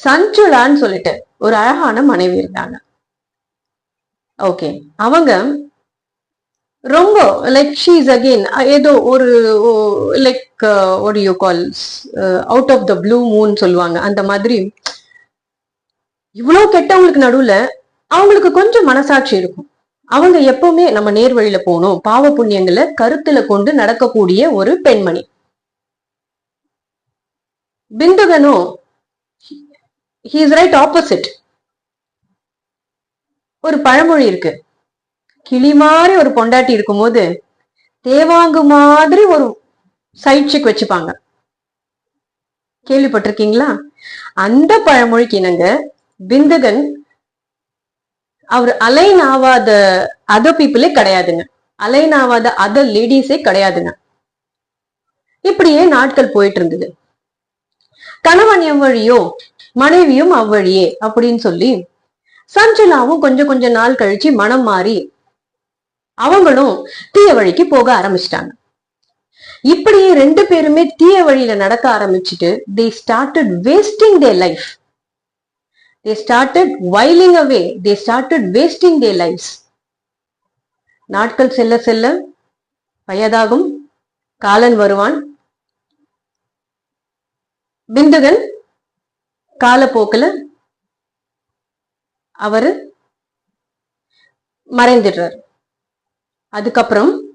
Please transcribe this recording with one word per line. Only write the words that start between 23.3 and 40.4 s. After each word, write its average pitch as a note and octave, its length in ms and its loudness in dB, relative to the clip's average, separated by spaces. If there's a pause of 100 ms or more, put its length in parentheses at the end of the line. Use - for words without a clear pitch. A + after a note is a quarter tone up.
கொண்டு G3+ 260 -2
நடக்கக்கூடிய A3+ 840 0
ஒரு G3+ 220 0
பெண்மணி. G3 420 0 (2750)
பிந்துகனும், D4+ 680 2 (1600)
he C#4+ 200 -6
is C#4+ 140 4
right F4+ 240 2
opposite. D#4 440 -2 (2500)
ஒரு D4+ 220 -2
பழமொழி D4 440 2
இருக்கு, F#3 220 -6 (960)
கிளி C4 260 2
மாதிரி D#4+ 480 4
ஒரு C4+ 140 2
பொண்டாட்டி B3 400 0
இருக்கும்போது G#3 480 -2 (800)
தேவாங்கு D#4+ 560 2 (120)
மாதிரி D4+ 500 4 (100)
ஒரு C#4 120 0 (800)
சைட் C#4+ 280 2